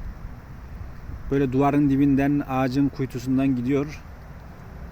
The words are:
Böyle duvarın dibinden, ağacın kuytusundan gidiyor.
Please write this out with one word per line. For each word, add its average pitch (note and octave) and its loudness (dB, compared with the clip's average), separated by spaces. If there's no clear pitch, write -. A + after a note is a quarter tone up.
Böyle C#3 2
duvarın C#3+ 4
dibinden, C#3 4
ağacın C3+ 2
kuytusundan C3 0
gidiyor. C#3 0